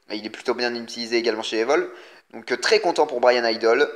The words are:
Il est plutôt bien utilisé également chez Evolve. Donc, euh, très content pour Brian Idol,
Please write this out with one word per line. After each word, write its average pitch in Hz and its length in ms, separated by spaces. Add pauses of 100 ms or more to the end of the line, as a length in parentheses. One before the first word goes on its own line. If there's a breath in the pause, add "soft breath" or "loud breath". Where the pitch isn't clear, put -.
(100)
Il 107 140
est 107 60
plutôt - 240
bien 120 180
utilisé 117 440
également 113 260
chez 110 160
Evolve. 151 300 (440 loud breath)
Donc, 117 200
euh, 127 40
très - 220
content 165 300
pour 127 100
Brian 123 260
Idol, 113 520